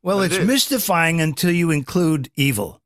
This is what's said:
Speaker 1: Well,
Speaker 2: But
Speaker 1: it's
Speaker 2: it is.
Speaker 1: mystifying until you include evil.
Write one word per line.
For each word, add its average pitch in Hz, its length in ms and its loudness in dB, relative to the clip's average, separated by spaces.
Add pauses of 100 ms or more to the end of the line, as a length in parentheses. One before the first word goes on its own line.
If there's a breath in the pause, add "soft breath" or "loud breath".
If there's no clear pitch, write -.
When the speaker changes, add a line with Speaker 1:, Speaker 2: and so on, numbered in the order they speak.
Speaker 1:
Well, 190 140 -2
Speaker 2:
But 190 60 2
Speaker 1:
it's 175 120 0
Speaker 2:
it 190 60 -2
is. 185 60 2
Speaker 1:
mystifying 180 720 0
until 160 300 0
you 170 200 0
include 156 640 -2
evil. 107 500 -2